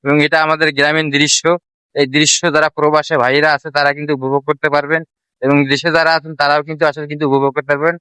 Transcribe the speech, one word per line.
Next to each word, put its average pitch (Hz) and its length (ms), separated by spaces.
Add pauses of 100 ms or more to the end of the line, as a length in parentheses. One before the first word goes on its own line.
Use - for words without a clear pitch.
এবং 143 200
এটা 151 200
আমাদের 156 280
গ্রামীণ 151 380
দৃশ্য। 143 340 (500)
এই 143 140
দৃশ্য 147 320 (140)
যারা 156 160
প্রবাসে 151 480
ভাইরা 139 360
আছে 143 180
তারা 143 220
কিন্তু 147 200
উপভোগ 135 320
করতে 151 240
পারবেন, 147 320 (400)
এবং 139 140 (120)
দেশে 143 240
যারা 160 220
আছেন 160 220
তারাও 147 280
কিন্তু 156 220
আসলে 147 220
কিন্তু 151 200
উপভোগ 135 260
করতে 143 200
পারবেন। 160 280